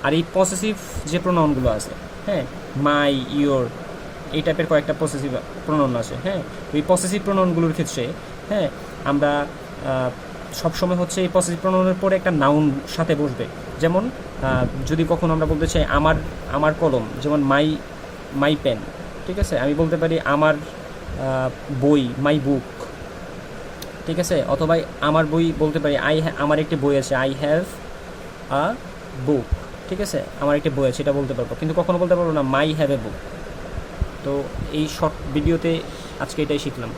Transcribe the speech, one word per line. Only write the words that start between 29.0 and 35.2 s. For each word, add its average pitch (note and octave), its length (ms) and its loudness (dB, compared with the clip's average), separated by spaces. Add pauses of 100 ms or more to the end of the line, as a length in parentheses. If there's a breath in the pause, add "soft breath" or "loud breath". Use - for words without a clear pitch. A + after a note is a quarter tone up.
book, C#3 180 2 (440)
ঠিক F#3 120 -4
আছে? F#3+ 220 -2 (160)
আমার C#3+ 160 4
একটি D3+ 140 2
বই C3+ 180 2
আছে, B2+ 140 0
এটা C#3+ 100 2
বলতে C#3 220 0
পারবো, B2 260 -4
কিন্তু D#3+ 220 0
কখনো F3 160 2
বলতে F3+ 180 4
পারবো F3 160 2
না D3+ 100 2
"my C3+ 260 2
have D3+ 240 0
a C#3 140 0
book"। G2+ 120 -8 (1080)
তো C#3 200 -2 (280)
এই D#3 160 0 (120)
শর্ট D#3 140 0 (200)